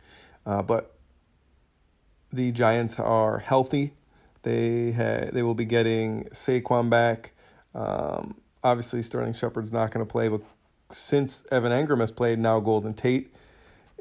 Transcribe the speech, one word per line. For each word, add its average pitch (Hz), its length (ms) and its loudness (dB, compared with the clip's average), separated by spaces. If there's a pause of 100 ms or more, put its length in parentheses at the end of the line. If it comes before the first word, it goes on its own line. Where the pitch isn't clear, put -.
(460)
Uh, 101 160 -2
but - 340 -2 (1400)
the 127 200 -2
Giants 117 480 2
are 110 400 2
healthy. 135 540 0 (500)
They 117 480 0
ha-, 113 420 -2
they 123 100 0
will 117 120 0
be 113 100 -2
getting 113 600 0
Saquon 123 640 0
back. 117 440 2 (420)
Um, - 600 -4 (280)
obviously, 120 380 0
Sterling 117 320 -4
Shepard's 113 400 -6
not 113 180 0
gonna 113 140 -2
play, 113 220 0
but 107 140 -2 (500)
since - 600 -2
Evan 120 200 2
Engram 139 280 2
has 113 120 0
played, 117 280 0
now 113 200 4
Golden 107 340 0
Tate 127 400 -2 (680)